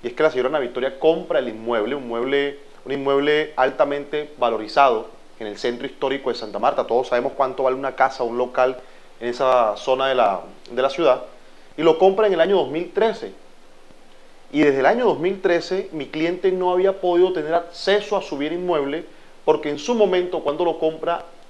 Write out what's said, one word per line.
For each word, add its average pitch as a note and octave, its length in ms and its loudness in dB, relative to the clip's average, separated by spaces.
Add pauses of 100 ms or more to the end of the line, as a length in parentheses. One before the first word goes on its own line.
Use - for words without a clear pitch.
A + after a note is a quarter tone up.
y A#2+ 40 -8
es A#2 80 -6
que - 80 0
la D#3 80 6
señora B2+ 180 0
Ana D3+ 100 0
Victoria C3 400 -4
compra D#3+ 420 2
el A#2+ 100 -4
inmueble, A2+ 460 -4
un C3 120 -10
mueble, C#3 520 -2 (260)
un C3 60 -6
inmueble C#3+ 640 0
altamente C#3+ 840 0
valorizado A#2 720 2 (300)
en A2 100 -8
el G2+ 100 -10
centro A#2+ 280 -4
histórico C3+ 440 -4
de A2+ 60 -4
Santa G#2 220 -10
Marta. A#2+ 280 0
Todos B2 220 0
sabemos B2 280 -2
cuánto C3 280 -2
vale C3 120 2
una C3+ 180 -6
casa, C3 280 0
un A#2 160 -4
local B2+ 420 0 (400)
en A#2+ 100 -4
esa A#2+ 460 2
zona C3+ 300 0
de C3+ 80 0
la, G2 280 2 (280)
de A#2+ 100 -4
la C3 80 2
ciudad, C3+ 360 2 (520)
y D3 60 -4
lo D#3+ 160 6
compra G3 300 4
en F#3+ 60 2
el E3 60 0
año F#3 140 4
dos D3+ 140 2
mil E3 240 -6
trece. G3+ 400 -2 (1200)
Y C#3+ 80 0
desde C#3+ 180 4
el C3 80 2
año A#3 200 2
dos D#3 120 2
mil F#3+ 220 -2
trece F3+ 500 0
mi D3 160 -8
cliente F3 460 0
no F3+ 180 0
había F#3+ 300 2
podido F3+ 320 4
tener D#3 200 -4
acceso G3+ 640 -2
a F#3+ 60 -2
su C#3+ 160 -8
bien D3 140 -4
inmueble E3+ 520 -2 (400)
porque D3+ 260 2
en D3 100 -6
su A#3+ 160 -2
momento, F3+ 480 2
cuando D3+ 200 0
lo E3 140 0
compra, D#3+ 460 -2 (260)